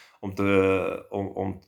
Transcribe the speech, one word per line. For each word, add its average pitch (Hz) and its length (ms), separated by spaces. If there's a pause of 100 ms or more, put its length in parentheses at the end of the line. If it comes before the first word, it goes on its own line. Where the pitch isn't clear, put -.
(200)
om 98 140
te, 95 760
om, 101 180
om 95 400